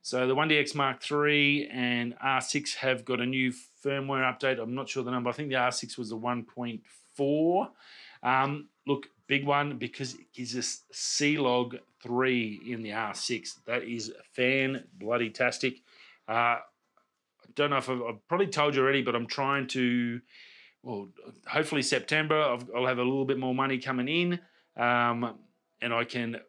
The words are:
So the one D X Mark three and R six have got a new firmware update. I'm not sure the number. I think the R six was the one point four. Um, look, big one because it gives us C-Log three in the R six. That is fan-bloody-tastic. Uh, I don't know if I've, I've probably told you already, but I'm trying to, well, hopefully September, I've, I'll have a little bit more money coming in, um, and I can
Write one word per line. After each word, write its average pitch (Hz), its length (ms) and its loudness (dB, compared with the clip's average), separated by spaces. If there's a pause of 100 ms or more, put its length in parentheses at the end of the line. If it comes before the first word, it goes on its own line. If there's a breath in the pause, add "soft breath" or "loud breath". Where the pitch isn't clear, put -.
So 127 240 0
the 131 80 4
one 151 140 4
D 151 80 6
X 147 180 2
Mark 139 280 0
three 147 640 4
and 120 520 0
R 131 200 2
six - 360 -4
have 127 280 0
got 127 160 -2
a 123 60 0
new 131 260 2 (320)
firmware 139 400 0
update. 127 360 0
I'm 117 140 -4
not 131 140 -6
sure 135 140 -4
the 120 80 -4
number. 123 180 0
I 120 40 0
think 147 180 -6
the 131 60 0
R 123 160 2
six - 260 -8
was 117 100 -6
the 113 80 -6
one 120 280 -2
point 120 380 -8 (320)
four. 156 560 2 (520 loud breath)
Um, 135 460 0 (180)
look, 139 220 0 (180)
big 139 180 0
one 143 320 2
because 120 380 -8
it - 180 -20
gives 123 240 -8
us - 340 -6
C-Log 127 840 0 (260)
three 123 640 0
in 117 160 -6
the 104 100 -8
R 107 220 -4
six. - 520 -6
That 120 160 -2
is 113 300 -8 (200)
fan-bloody-tastic. 127 1500 0 (460 loud breath)
Uh, 110 40 -4
I 117 300 2 (920)
don't 147 160 2
know 143 60 2
if 131 140 -2
I've, 123 120 -2
I've 117 260 -8
probably 185 180 2
told 147 280 2
you 131 80 4
already, 135 200 4
but 120 120 0
I'm 120 120 0
trying 139 420 -2
to, 120 520 0 (640 loud breath)
well, 101 260 -8 (380)
hopefully 151 360 0
September, 156 580 2
I've, 127 240 2 (100)
I'll 123 120 2
have 127 120 2
a 123 60 2
little 135 200 2
bit 131 140 0
more 127 160 0
money 135 240 0
coming 127 300 -2
in, 175 320 0 (360 soft breath)
um, 120 640 2 (440)
and 117 100 0
I 117 120 2
can 117 440 -4